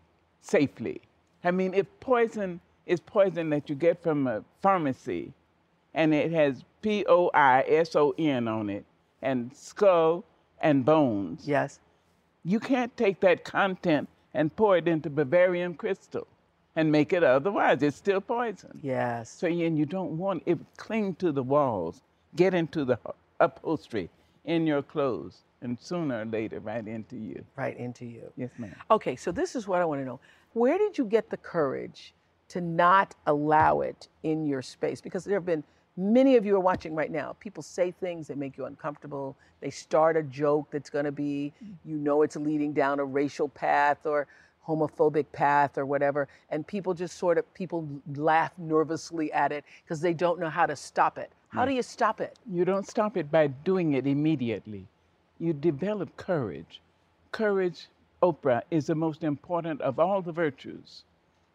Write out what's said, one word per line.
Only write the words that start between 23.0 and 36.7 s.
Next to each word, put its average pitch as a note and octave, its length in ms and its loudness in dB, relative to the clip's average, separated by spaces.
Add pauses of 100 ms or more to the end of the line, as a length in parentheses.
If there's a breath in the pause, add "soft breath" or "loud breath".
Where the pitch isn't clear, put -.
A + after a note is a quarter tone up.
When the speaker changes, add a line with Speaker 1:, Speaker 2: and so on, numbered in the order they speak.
Speaker 1:
upholstery C#3+ 720 -2 (340 soft breath)
in E3 220 0
your C#3+ 160 0
clothes, A2+ 600 -6 (200)
and A#2+ 160 -6
sooner C3+ 440 -6
or - 20 -8
later, A2 360 -6
right G#2+ 260 -8
into A2+ 300 -12
you. A2 280 -12 (120)
Speaker 2:
Right B2 200 -6
into B2 300 -12
you. A#2 300 -16
Speaker 1:
Yes, B2 220 -10
ma'am. G#2 160 -14 (160)
Speaker 2:
Okay, - 260 0
so - 160 -8
this D#4 220 -6
is G#3+ 140 -8
what F3+ 120 0
I F3 40 0
wanna C#3+ 200 -4
know. B2+ 160 -12 (340 soft breath)
Where B3+ 240 2
did G#4 180 -2
you C#4 80 -2
get G#3 260 0
the F#3+ 60 -8
courage C3 800 -6 (340)
to F#3 120 -8
not F3 540 4 (120)
allow D3+ 560 4
it - 260 -8 (140)
in D#3 240 -2
your C#3 160 -2
space? - 380 -6
Because F#3 240 -10
there G3 120 0
have F3 100 -4
been, D#3+ 160 -2 (340 soft breath)
many B3 400 6
of G3+ 100 2
you G3+ 100 4
are F#3+ 40 2
watching F3+ 340 0